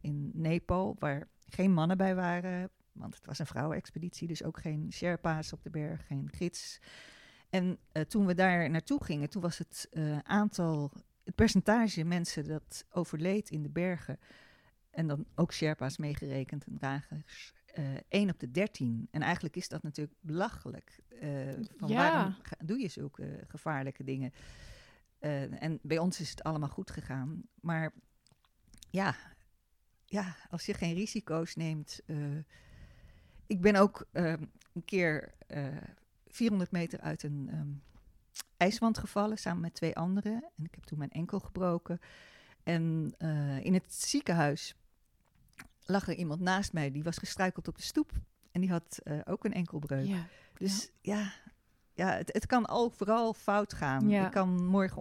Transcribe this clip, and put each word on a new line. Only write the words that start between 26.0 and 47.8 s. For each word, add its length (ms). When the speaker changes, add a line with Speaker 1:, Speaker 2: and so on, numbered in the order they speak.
Speaker 1:
is 100
het 120
allemaal 260
goed 220
gegaan. 520
Maar 320
ja, 240
ja, 320
als 160
je 80
geen 200
risico's 600
neemt, 520
eh, 100
ik 140
ben 160
ook, 360
ehm, 300
een 120
keer, 500
eh, 200
vierhonderd 440
meter 300
uit 220
een, 300
ehm, 160
ijswand 420
gevallen 400
samen 220
met 140
twee 220
anderen. 460
En 80
ik 100
heb 100
toen 140
mijn 120
enkel 300
gebroken. 580
En, 560
eh, 460
in 100
het 200
ziekenhuis 800
lag 220
er 60
iemand 260
naast 320
mij, 180
die 120
was 160
gestruikeld 500
op 80
de 60